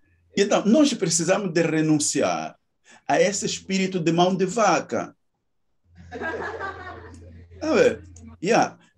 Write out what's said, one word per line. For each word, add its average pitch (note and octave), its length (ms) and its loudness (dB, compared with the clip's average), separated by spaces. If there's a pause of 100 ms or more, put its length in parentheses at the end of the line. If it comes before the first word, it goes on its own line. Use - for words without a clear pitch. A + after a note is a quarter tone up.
(360)
Então, G3 300 2
nós C#4 280 4
precisamos F3+ 580 0
de E3 100 2
renunciar D3 960 0 (500)
a D3 140 2
esse G3 240 0
espírito F#3+ 540 -4
de E3 120 0
mão F3 240 4
de F#3 100 0
vaca. F3 680 0 (2500)
Tá D#4 140 -2
bem? D3 260 4 (440)
Yeah. F3 340 2 (200)